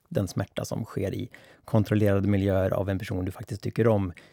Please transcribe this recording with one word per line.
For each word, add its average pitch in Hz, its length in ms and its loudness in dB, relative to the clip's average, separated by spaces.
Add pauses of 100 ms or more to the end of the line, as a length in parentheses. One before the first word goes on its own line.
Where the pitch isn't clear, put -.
den 104 200 -2
smärta - 360 -6
som 110 200 -6
sker 98 300 -4
i 101 140 -6 (360)
kontrollerade 101 640 2
miljöer 95 420 2
av 98 200 0
en 95 80 -2
person 92 260 -6
du 90 60 -4
faktiskt - 320 -10
tycker 113 260 0
om 98 240 2 (200)